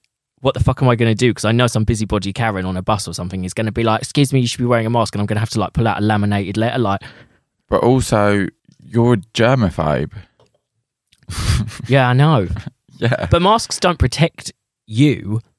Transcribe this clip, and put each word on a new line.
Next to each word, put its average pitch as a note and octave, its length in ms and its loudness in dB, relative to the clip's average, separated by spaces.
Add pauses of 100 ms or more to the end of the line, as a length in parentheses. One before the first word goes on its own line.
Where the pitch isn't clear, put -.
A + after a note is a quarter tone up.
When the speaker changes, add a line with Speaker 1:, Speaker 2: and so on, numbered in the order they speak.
(400)
Speaker 1:
"What C3+ 120 0
the C3 80 -6
fuck C#3 220 0
am B2+ 80 4
I A#2+ 60 2
gonna A2+ 180 2
do?" A#2 180 2
'Cause - 140 -4
I A2+ 60 2
know A#2+ 160 2
some A2+ 160 0
busybody G#2 500 -2
Karen G2+ 320 -2
on F#2 100 -4
a F#2 60 -6
bus G2+ 260 -2
or E2+ 60 -10
something F#2 300 -8
is F2+ 100 -8
gonna A2 180 -4
be A#2+ 120 -4
like, A2 180 0
"Excuse C#3 300 0
me, C3+ 80 2
you A#2+ 60 0
should - 120 -6
be B2 80 -2
wearing A#2 200 0
a A2+ 40 -2
mask," A#2 240 0
and G#2 80 -2
I'm G#2 40 -2
gonna G#2+ 140 -2
have A2 100 -2
to, A2+ 100 -4
like, - 120 -4
pull A2+ 160 0
out G#2 100 -2
a G#2 60 -2
laminated G2+ 540 0
letter, A#2 200 -2
like G2 220 0 (680)
Speaker 2:
But - 120 2
also, G#2 680 2 (360)
you're A#2 300 2
a G#2 40 0 (140)
germaphobe. F2 800 0 (1160)
<laughs> - 600 -4
Speaker 1:
Yeah, B2+ 200 4
I B2 40 2
know. C3 400 4
Speaker 2:
<laughs> - 60 -6 (400)
Yeah. A2+ 300 -2
Speaker 1:
But E3+ 140 4
masks G#3+ 380 2
don't F3 180 0
protect - 540 -2 (340)
you. A2 540 0 (180)